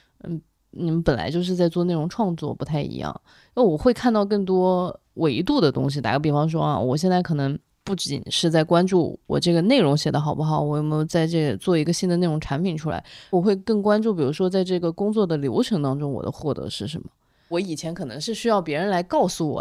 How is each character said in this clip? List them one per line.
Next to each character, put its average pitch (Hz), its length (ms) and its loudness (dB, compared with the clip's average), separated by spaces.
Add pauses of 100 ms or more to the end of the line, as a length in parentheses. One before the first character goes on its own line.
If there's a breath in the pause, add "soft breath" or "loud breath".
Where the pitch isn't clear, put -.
(240 soft breath)
嗯， 165 180 -8 (300)
你 170 180 -4
们 165 140 0
本 143 140 2
来 87 120 -4
就 170 140 -2
是 185 100 -2
在 175 140 2
做 175 160 0
内 175 100 0
容 156 140 0
创 185 300 -2
作 147 180 -6
不 - 80 -8
太 151 180 -2
一 - 140 -8
样。 71 180 -6 (440 soft breath)
因 247 40 2
为 220 80 6
我 151 80 2
会 247 160 4
看 240 200 2
到 208 100 4
更 202 220 0
多 185 520 2 (180)
维 151 280 0
度 285 160 2
的 160 100 6
东 135 200 0
西， 143 100 -4
打 113 140 0
个 139 60 2
比 151 120 0
方 147 160 2
说 160 160 -2
啊， 147 160 0
我 127 160 0
现 185 160 2
在 180 100 4
可 170 120 -2
能 139 260 -2 (240)
不 196 100 -6
仅 - 380 -6
是 - 180 2
在 160 140 4
关 170 240 4
注 180 400 0
我 - 100 0
这 165 140 2
个 170 120 4
内 247 180 4
容 147 160 4
写 151 120 -2
得 143 100 0
好 151 140 -2
不 139 80 -4
好， 156 200 0
我 147 160 -2
有 147 60 -2
没 151 120 -2
有 156 80 0
在 160 240 0
这 156 300 0
做 175 200 0
一 151 60 2
个 165 80 0
新 185 160 -2
的 175 100 2
内 180 80 2
容 156 140 0
产 151 240 -4
品 175 140 -2
出 156 120 -6
来， 87 140 -6 (280 loud breath)
我 180 100 4
会 202 160 4
更 208 240 -2
关 208 200 4
注， 220 120 0
比 165 100 0
如 127 80 2
说 185 180 0
在 190 140 0
这 180 160 -2
个 170 100 0
工 202 220 -2
作 214 160 2
的 165 80 0
流 139 260 0
程 202 200 0
当 139 180 -2
中， 147 100 -4
我 107 140 -6
的 104 80 -4
获 147 220 -6
得 69 160 -8
是 - 180 -8
什 156 140 -8
么。 - 80 -16 (400)
我 170 100 -2
以 180 160 -4
前 165 180 -8
可 175 120 -8
能 120 140 -10
是 220 140 -6
需 214 140 -4
要 208 140 4
别 147 160 -4
人 190 120 0
来 180 140 0
告 262 240 2
诉 170 200 -2
我 139 140 -2